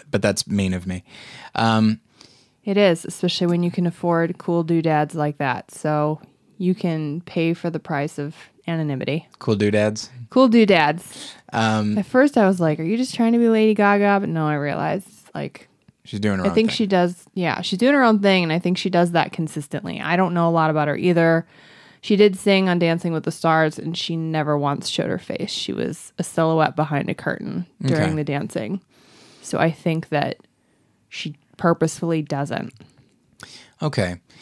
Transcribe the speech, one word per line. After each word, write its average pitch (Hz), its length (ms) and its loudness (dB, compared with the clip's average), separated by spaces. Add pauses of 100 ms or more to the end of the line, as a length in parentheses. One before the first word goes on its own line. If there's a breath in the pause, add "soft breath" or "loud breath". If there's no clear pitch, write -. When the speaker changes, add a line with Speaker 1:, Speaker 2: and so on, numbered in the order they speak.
Speaker 1:
But 98 140 -2
that's 101 240 0
mean 98 260 0
of 90 140 -6
me. 92 160 -6 (500 loud breath)
Um, 110 460 2 (640 soft breath)
Speaker 2:
It 196 140 -2
is, 185 280 4
especially 175 420 -2
when 175 160 2
you 175 80 -2
can 175 160 -2
afford 170 520 -2
cool 170 240 0
doodads 160 520 0
like 147 220 -4
that. 131 340 -4
So 151 480 -2 (380)
you 185 180 0
can 156 460 -4
pay 165 320 -2
for 170 180 -6
the 160 80 -6
price 147 400 -6
of 147 160 -8 (320)
anonymity. 156 600 -4 (120)
Speaker 1:
Cool 113 160 -2
doodads? 104 540 0 (200)
Speaker 2:
Cool 262 180 4
doodads. 185 840 2 (200)
Speaker 1:
Um, 110 440 0
Speaker 2:
At 202 100 0
first 277 300 4
I 208 100 6
was 190 120 2
like, 156 200 2
"Are 160 40 -4
you 190 140 -2
just 254 160 -2
trying 233 200 2
to 240 60 4
be 233 100 4
Lady 220 260 4
Gaga?" 202 460 4
But 202 80 -4
no, 160 180 0
I 151 80 0
realized, 151 520 -4 (280)
like, 143 320 -10 (360)
Speaker 1:
She's - 160 -8
doing 107 200 0
her 180 60 0
Speaker 2:
I 196 40 2
Speaker 1:
own 196 60 0
Speaker 2:
think 220 140 2
Speaker 1:
thing. - 60 -4
Speaker 2:
she 214 120 0
does. 180 380 0 (100)
Yeah, 170 260 -2
she's 180 160 -4
doing 254 160 4
her 277 100 4
own 220 160 4
thing, 196 220 4
and 165 100 0
I 160 60 0
think 180 220 0
she 190 100 -2
does 175 220 2
that 170 200 0
consistently. - 680 -8
I 165 140 -2
don't 180 180 2
know 170 160 2
a - 20 0
lot 160 200 2
about 151 160 0
her 147 100 -2
either. 165 480 4 (580 loud breath)
She 208 120 0
did 196 200 6
sing 190 320 2
on 175 120 2
Dancing 170 340 0
with 156 120 -4
the 170 60 -4
Stars, 160 460 2
and 165 180 -8
she 165 220 -6
never 156 400 -2
once 143 320 -2
showed - 220 -4
her 180 80 -4
face. - 320 -8
She - 220 -8
was - 440 -8
a 180 60 -4
silhouette 160 520 0
behind 151 340 -2
a - 40 -2
curtain - 540 -8 (120)
during 156 260 0
Speaker 1:
Okay. 156 100 -2
Speaker 2:
the 151 80 -4
dancing. 143 580 -6 (600 soft breath)
So - 160 -6
I 165 100 2
think 160 400 -4
that - 280 -4 (720)
she - 260 -12 (220)
purposefully 165 680 0
doesn't. - 500 -6 (1120 loud breath)
Speaker 1:
Okay. 104 320 -2 (260 loud breath)